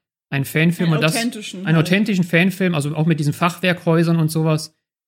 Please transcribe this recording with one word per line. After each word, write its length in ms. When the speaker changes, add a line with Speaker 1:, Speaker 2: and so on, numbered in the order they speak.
Speaker 1:
einen 160
Fanfilm 440
Speaker 2:
Einen 80
Speaker 1:
und 60
das 120
Speaker 2:
authentischen 500
Speaker 1:
einen 100
Speaker 2:
halt. 120
Speaker 1:
authentischen 360
Fanfilm, 500
also 220
auch 100
mit 140
diesen 140
Fachwerkhäusern 840
und 140
sowas, 420